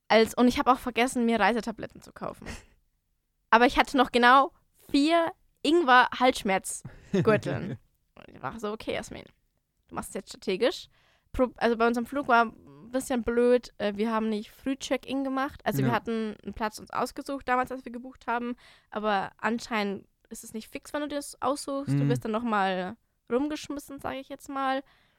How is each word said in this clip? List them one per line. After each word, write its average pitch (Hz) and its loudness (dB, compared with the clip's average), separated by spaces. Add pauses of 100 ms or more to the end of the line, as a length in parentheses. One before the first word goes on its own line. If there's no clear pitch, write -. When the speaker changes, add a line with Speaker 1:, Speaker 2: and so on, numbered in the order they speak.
(120)
Speaker 1:
Als, 220 6
und 247 4
ich 247 2
hab 285 0
auch 254 4
vergessen, 240 -2
mir 233 2
Reisetabletten 214 -2
zu - -20
kaufen. - -12 (1040)
Aber 233 8
ich - 0
hatte 285 2
noch 269 4
genau 247 6 (380)
vier 320 2 (300)
Ingwer-Halsschmerzgürteln. 240 2 (200)
Speaker 2:
<laughs> - -20
Speaker 1:
Und - -20
ich - -20
war 214 -8
so, 208 -6
okay, - -8
Jasmin, - -10 (640)
du - -16
machst - -10
es - -12
jetzt 196 -12
strategisch. 202 -4 (440)
Pro-, 254 0
also 226 2
bei 233 4
unserem 240 0
Flug 285 -6
war 233 6
ein 156 -16
bisschen 254 -4
blöd, 240 2
äh, 208 -4
wir 220 -2
haben 220 -2
nicht 214 -6
Früh-Check-In 269 -6
gemacht. 269 -6
Also - 0
wir 269 2
Speaker 2:
Ja. - 0
Speaker 1:
hatten 220 -4
einen 202 -10
Platz 214 -6
uns - -18
ausgesucht, - -6
damals, 254 0
als 254 -12
wir 240 -14
gebucht 247 -14
haben. 240 -4 (340)
Aber 208 -2
anscheinend 214 -4 (240)
ist - -16
es - -18
nicht 220 -12
fix, - -14
wenn 294 -4
du 302 -6
dir 285 -6
das - -10
aussuchst. 285 -4
Du 143 2
Speaker 2:
Mhm. 143 2
Speaker 1:
wirst 139 0
dann 226 -4
nochmal 202 -2 (340)
rumgeschmissen, 285 -4
sag 262 -8
ich 269 -14
jetzt 277 -16
mal. 269 -2 (340)